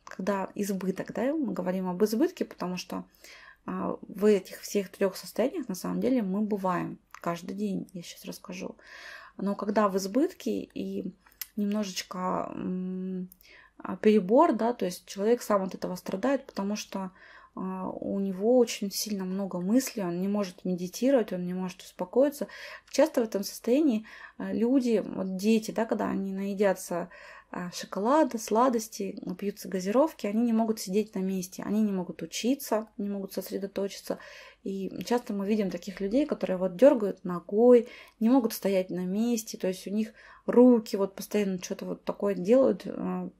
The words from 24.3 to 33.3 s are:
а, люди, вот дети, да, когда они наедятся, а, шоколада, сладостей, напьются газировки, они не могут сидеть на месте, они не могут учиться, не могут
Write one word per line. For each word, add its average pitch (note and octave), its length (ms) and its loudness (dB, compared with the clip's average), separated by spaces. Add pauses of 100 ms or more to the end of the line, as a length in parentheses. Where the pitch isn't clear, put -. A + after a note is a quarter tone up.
а, F#3+ 140 -6
люди, A#3 520 2
вот F#3+ 320 -6
дети, A3 340 2
да, G#3+ 140 -2
когда G3+ 240 -2
они G3 240 -4
наедятся, F#3+ 760 -2 (420)
а, F3 200 -8
шоколада, B3+ 680 0
сладостей, A3 840 0
напьются G3 460 -8
газировки, G#3 580 0
они G#3+ 160 0
не A#3 100 2
могут A3 280 0
сидеть G#3 340 -2
на G3 60 -4
месте, F#3+ 460 -4
они G#3 160 2
не G#3 100 2
могут F3+ 300 -6
учиться, A3+ 640 -2 (100)
не G3+ 120 -4
могут G3 240 -6